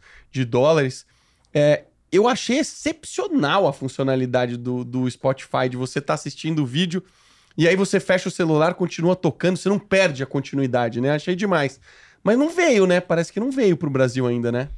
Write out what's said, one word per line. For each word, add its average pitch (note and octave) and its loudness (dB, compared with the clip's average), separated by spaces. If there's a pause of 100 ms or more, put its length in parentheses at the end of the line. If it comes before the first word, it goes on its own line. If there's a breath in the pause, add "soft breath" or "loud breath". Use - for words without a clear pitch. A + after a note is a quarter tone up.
(300 soft breath)
de C3 -4
dólares. C3 2 (480)
É, D3 4 (260)
eu G3+ 4
achei B3 0
excepcional G#3+ -2
a C#3 0
funcionalidade B2+ -2
do, B2 -6
do B2+ -4
Spotify, C3 -4
de B2 -6
você B2+ -4
tá D#3 -4
assistindo D3+ -4
o - 0
vídeo, E3 -2 (560 soft breath)
e D#3+ 4
aí G#3+ 6
você C#4 2
fecha F#3 0
o F3 -4
celular, D#3+ 2
continua F3 0
tocando, F3 0
você F#3 -2
não G3+ 2
perde F3 0
a - -2
continuidade, B2 -2
né? C3+ 0
Achei D3+ -2
demais. E3+ -2 (420 soft breath)
Mas G#3+ 2
não D4 0
veio, D#4+ 4
né? F3+ 2
Parece E3+ -2
que - -6
não A#3+ -2
veio A3+ 2
pro D3+ -4
Brasil C3 0
ainda, A#2+ -2
né? B2+ -4